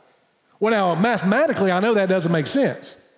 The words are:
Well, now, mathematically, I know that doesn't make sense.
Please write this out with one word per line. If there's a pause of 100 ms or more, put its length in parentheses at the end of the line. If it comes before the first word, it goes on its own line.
(600)
Well,
now,
mathematically,
I
know
that
doesn't
make
sense. (220)